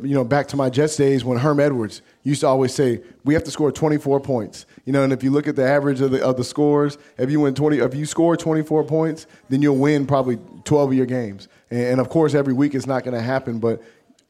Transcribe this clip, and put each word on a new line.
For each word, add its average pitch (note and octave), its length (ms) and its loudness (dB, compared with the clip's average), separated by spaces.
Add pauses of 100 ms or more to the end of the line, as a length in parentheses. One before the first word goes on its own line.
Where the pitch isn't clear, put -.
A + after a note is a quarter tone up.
you C#3 140 -2
know, C3 100 2
back C#3 240 0
to - 80 -8
my C3+ 140 0
Jets D3+ 260 0
days C#3 260 2
when B2 140 -2
Herm C#3+ 240 2
Edwards B2+ 400 -2 (220)
used C#3 180 -2
to D#3 60 0
always C3 260 2
say, B2+ 300 0 (220)
"We C#3+ 100 2
have D#3+ 100 0
to D3 60 -10
score D3 200 0
twenty-four C#3+ 500 0
points." B2 440 -6 (220)
You C3+ 80 -2
know, C#3 100 2
and C3+ 80 2
if B2+ 100 -2
you C3 80 2
look D3 160 2
at D3 100 -2
the C3 120 2
average C#3+ 320 0
of C3+ 120 0
the, C3 120 0
of B2+ 140 0
the B2 60 -4
scores, D3 520 0 (220)
if C3 120 -2
you D3+ 100 0
win C#3 140 2
twenty, D3 220 0
if B2+ 180 0
you D3 120 -6
score E3 320 2
twenty-four D#3 460 -2
points, D#3 420 -4 (240)
then C3 100 2
you'll D3 160 4
win C#3+ 300 2
probably C3 320 0 (260)
twelve C#3+ 280 2
of C3 40 2
your C3 80 2
games. A#2 420 -6 (240)
And, A#2+ 120 -2
and B2+ 180 2
of B2 80 -2
course, D#3 240 2
every C#3 220 2
week C#3+ 200 2
it's B2 120 -4
not C3 180 -2
gonna B2 160 -4
happen, B2 380 -4
but A2+ 240 -2 (460)